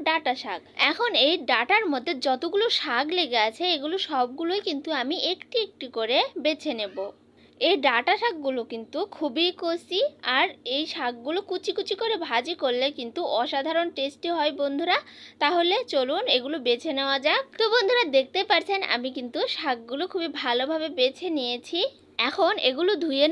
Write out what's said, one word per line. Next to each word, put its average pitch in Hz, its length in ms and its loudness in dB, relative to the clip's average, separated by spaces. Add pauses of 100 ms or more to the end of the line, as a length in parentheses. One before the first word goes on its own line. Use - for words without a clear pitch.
ডাঁটা 320 280 2
শাক। 202 260 -8 (280)
এখন 427 220 0 (140)
এই 311 80 4 (160)
ডাঁটার 262 340 4 (100)
মধ্যে 262 200 -2 (120)
যতগুলো 330 400 0 (140)
শাক 269 260 0 (120)
লেগে 247 300 2
আছে, 226 160 -6 (120)
এগুলো 302 200 -2 (120)
সবগুলোই 311 600 -2
কিন্তু 311 220 -4 (120)
আমি 262 140 -2 (160)
একটি - 340 -6
একটি 269 220 -12 (100)
করে 226 200 2 (260)
বেছে 302 360 0
নেব। 196 180 -6 (640)
এই 330 140 4 (100)
ডাঁটা 254 360 4
শাকগুলো 294 400 -2 (120)
কিন্তু 226 260 -8 (160)
খুবই 311 320 0 (140)
কচি, 339 400 -2 (360)
আর 285 100 4 (280)
এই 294 80 0 (100)
শাকগুলো 254 460 -4 (100)
কুচি 359 280 -4
কুচি 403 240 -2
করে 453 140 0 (120)
ভাজি 254 260 0 (100)
করলে 254 240 2 (100)
কিন্তু 240 240 -6 (180)
অসাধারণ 311 480 0 (100)
টেস্টি 277 400 -4
হয় 302 240 2
বন্ধুরা। 294 360 2 (420)
তাহলে 339 360 4 (180)
চলুন 285 300 0 (120)
এগুলো 269 220 0 (100)
বেছে 247 300 0
নেওয়া 277 280 0
যাক। 415 180 2 (160)
তো 440 140 4
বন্ধুরা, 480 300 4 (120)
দেখতে 269 240 2 (120)
পাচ্ছেন 370 280 2 (160)
আমি 247 220 -2
কিন্তু 247 220 -6 (160)
শাকগুলো 269 480 -2 (100)
খুবই 330 160 -2 (120)
ভালোভাবে 285 460 0 (120)
বেছে 262 280 2 (100)
নিয়েছি। 247 420 -4 (400)
এখন 330 340 2 (160)
এগুলো 330 220 2 (120)
ধুয়ে 277 280 2